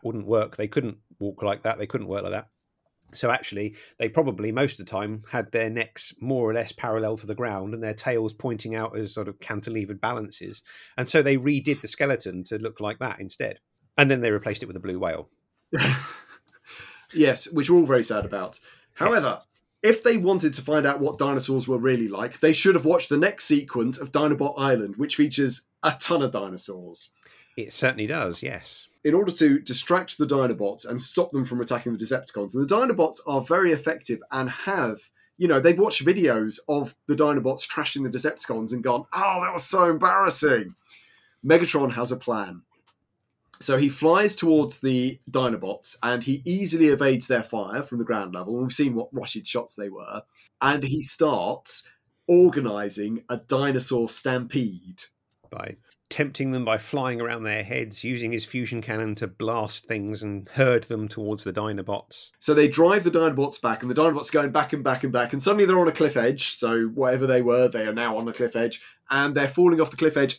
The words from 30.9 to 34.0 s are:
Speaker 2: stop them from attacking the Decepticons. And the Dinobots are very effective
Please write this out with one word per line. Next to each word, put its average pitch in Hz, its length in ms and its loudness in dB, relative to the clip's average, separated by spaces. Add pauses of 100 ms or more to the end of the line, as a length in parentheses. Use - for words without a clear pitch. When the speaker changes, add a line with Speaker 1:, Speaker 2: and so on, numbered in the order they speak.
Speaker 2:
stop - 300 -2
them 135 160 -2
from 123 140 -4
attacking 120 360 -4
the - 80 -6
Decepticons. 107 500 -6
And 135 140 0
the 190 60 2
Dinobots 196 520 0
are 143 140 -2
very 175 320 2
effective 143 480 -4 (100)